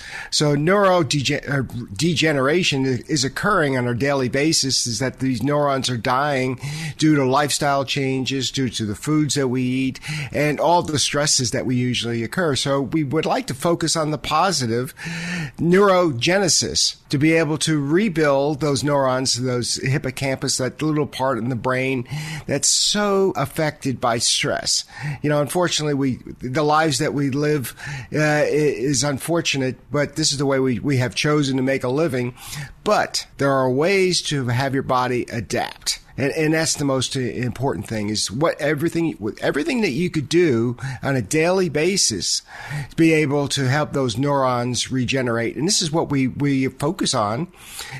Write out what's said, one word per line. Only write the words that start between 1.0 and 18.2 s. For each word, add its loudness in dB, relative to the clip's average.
is 0
occurring 0
on 0
a 0
daily 0
basis, 0
is -4
that -4
these 0
neurons 2
are -2
dying 0
due 4
to 2
lifestyle 2
changes, -2
due -2
to -4
the -4
foods 0
that 0
we 0
eat, -2
and 0
all 4
the -2
stresses 0
that -2
we 0
usually -2
occur. 0
So 0
we 0
would 0
like -2
to -6
focus 0
on 0
the -2
positive 0
neurogenesis, 2
to 0
be 4
able 2
to 0
rebuild 2